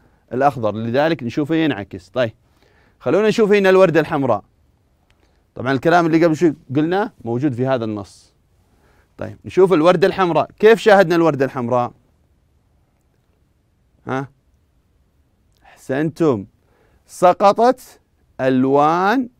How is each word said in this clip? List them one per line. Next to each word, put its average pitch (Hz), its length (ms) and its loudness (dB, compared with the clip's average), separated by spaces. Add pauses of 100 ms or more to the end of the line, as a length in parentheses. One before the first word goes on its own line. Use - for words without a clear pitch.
(340)
الأخضر، 123 420 -2
لذلك 127 480 -4
نشوفه 147 320 -6
ينعكس. 117 540 -6
طيب، 120 220 -4 (680)
خلونا 196 280 0
نشوف 208 240 2
هنا 202 180 2
الوردة 185 300 4
الحمراء. 135 440 -2 (1120)
طبعًا 120 160 -6
الكلام 165 340 2
اللي 160 200 2
قبل 160 100 0
شوي 156 200 0 (200)
قلناه 175 360 -2 (140)
موجود 123 280 -4
في 123 140 -4
هذا 131 180 -2
النص. 104 480 -12 (840)
طيب، 104 280 -14
نشوف 180 280 2
الوردة 175 340 2
الحمراء. 175 420 -2 (100)
كيف 208 200 6
شاهدنا 196 360 4
الوردة 151 300 0
الحمراء؟ 123 480 -4 (2250)
ها؟ 131 200 -8 (1400)
أحسنتم، 139 840 -4 (600)
سقطت 202 920 0 (420)
ألوان 147 880 0 (100)